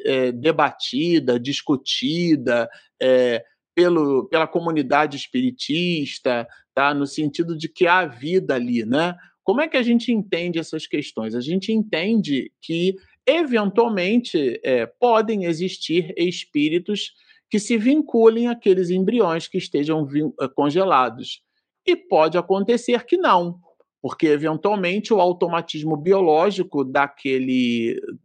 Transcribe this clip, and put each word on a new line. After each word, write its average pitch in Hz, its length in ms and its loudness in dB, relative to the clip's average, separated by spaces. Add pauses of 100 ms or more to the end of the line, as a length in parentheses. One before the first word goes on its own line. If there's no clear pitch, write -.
é, 131 260 2
debatida, 143 1080 0
discutida, 135 1300 -2 (320)
é, 127 420 2 (320)
pelo, 156 540 2
pela 160 180 2
comunidade 151 720 0
espiritista, 131 1300 -4 (280)
tá? 143 180 2
No 143 140 -2
sentido 160 500 -4
de 156 120 -10
que 175 180 0
há 180 180 4
vida 139 500 -2
ali, 120 300 -2
né? 156 300 0 (280)
Como 226 180 0
é 320 80 -2
que 302 80 -4
a 254 60 2
gente 233 300 0
entende 175 460 -2
essas 160 280 -8
questões? 113 480 -6
A 123 60 -4
gente 185 320 -4
entende 185 880 -2
que, 175 340 -2 (320)
eventualmente, 220 1400 0
é, 123 240 0
podem 220 580 0
existir 170 720 -4
espíritos 175 960 -2 (380)
que 214 80 0
se 233 200 0
vinculem 233 720 4
àqueles 190 420 2
embriões 185 580 0
que 185 100 -4
estejam 156 460 -2
vin-, 143 360 -2
eh, 135 80 -2
congelados. 143 920 0 (440)
E 349 80 2
pode 175 440 2
acontecer 226 640 0
que 349 120 0
não, 180 440 2 (400)
porque, 139 260 -2
eventualmente, 180 880 0
o 190 60 4
automatismo 170 760 -2
biológico 175 880 2
daquele, 131 1160 0 (240)